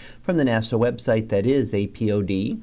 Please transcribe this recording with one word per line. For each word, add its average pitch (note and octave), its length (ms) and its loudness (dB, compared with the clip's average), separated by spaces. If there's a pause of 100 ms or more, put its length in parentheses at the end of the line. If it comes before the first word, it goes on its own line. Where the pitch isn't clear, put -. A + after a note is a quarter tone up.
(240)
from F3+ 140 0
the D3 60 4
nasa A2+ 360 2
website, A#2 500 0
that G2 160 0
is C3 260 2
A G#2 140 0
P G#2 260 -2
O G#2 120 0
D G2 400 -2